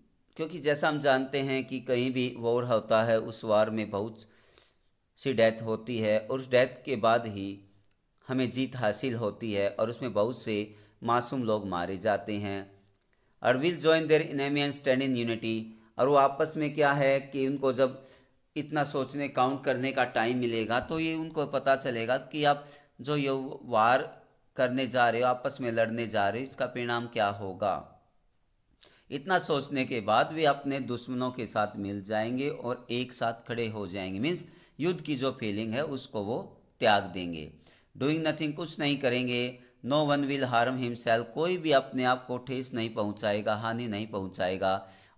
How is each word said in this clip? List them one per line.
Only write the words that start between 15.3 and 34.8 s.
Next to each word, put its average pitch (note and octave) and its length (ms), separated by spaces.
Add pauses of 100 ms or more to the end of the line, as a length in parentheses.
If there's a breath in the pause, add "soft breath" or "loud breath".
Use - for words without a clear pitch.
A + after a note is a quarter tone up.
और C3 80
वो D3 60
आपस C#3+ 420
में D3 180
क्या C#3+ 180
है C#3 280
कि C3+ 280
उनको C3+ 240
जब B2+ 320 (520 loud breath)
इतना D3 280
सोचने, C#3+ 440
काउंट C3 360
करने C3 280
का C3 120
टाइम A#2+ 340
मिलेगा, A#2 420
तो D#3+ 200
ये D#3+ 140
उनको D#3+ 320
पता C3+ 300
चलेगा A#2+ 400
कि - 280
आप C#3+ 220 (340 loud breath)
जो D3 160
ये C#3 140 (320)
वार A#2 640 (300)
करने B2+ 300
जा A#2+ 240
रहे A#2 100
हो, B2 60
आपस B2+ 340
में A#2+ 120
लड़ने A2+ 340
जा G2+ 220
रहे A2 120
हो, C3+ 60
इसका C3+ 200
परिणाम A#2+ 400
क्या G#2+ 220
होगा। G2 680 (1120 loud breath)
इतना F3 280
सोचने C#3 460
के B2 160
बाद A#2 320
वे D#3 120
अपने C#3 360
दुश्मनों B2 500
के B2 160
साथ G#2+ 300
मिल G2+ 260
जाएंगे A2+ 460
और B2 420
एक B2 220
साथ A#2 360
खड़े A#2 200
हो G#2 180
जाएंगे। F#2+ 320
मीन्स D#3+ 260 (360 loud breath)